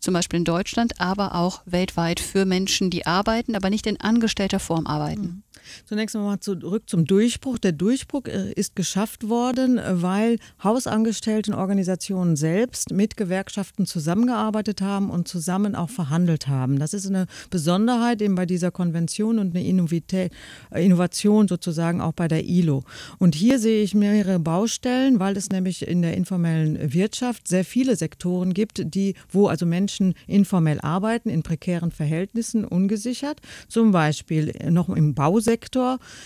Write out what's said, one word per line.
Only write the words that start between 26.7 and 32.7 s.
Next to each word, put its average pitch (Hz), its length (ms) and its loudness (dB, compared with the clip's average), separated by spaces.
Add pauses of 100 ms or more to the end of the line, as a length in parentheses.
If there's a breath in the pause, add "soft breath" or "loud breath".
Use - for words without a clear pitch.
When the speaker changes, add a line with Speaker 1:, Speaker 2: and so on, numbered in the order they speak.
Speaker 2:
Wirtschaft 214 560 -2
sehr 180 160 2
viele 254 320 2
Sektoren 180 560 -2
gibt, 202 300 -2 (120)
die, 196 200 0 (160 loud breath)
wo 196 160 4
also 170 180 0
Menschen 185 500 0 (120 loud breath)
informell 175 540 2
arbeiten, 214 500 -2
in 160 120 0
prekären 170 480 -4
Verhältnissen, 190 760 -2
ungesichert. 220 720 -2 (280 loud breath)